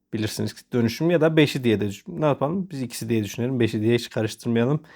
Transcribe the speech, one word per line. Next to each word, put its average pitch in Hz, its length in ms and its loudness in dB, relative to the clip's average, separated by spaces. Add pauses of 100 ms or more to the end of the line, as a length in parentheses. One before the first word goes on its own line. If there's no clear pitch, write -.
(140)
Bilirsiniz 107 400 -4
ki - 80 -20 (120)
dönüşüm 123 380 2
ya 165 100 4
da 160 160 4
beşi 143 260 2
diye 107 180 4
de 104 60 0
düşün-, 170 340 -8
ne - 40 0
yapalım? 165 440 0
Biz 135 120 -8
ikisi 117 280 -8
diye 113 140 2
düşünelim. 120 360 -4
Beşi 113 220 2
diye 117 140 4
hiç 120 140 -2
karıştırmayalım. 117 760 -2 (120)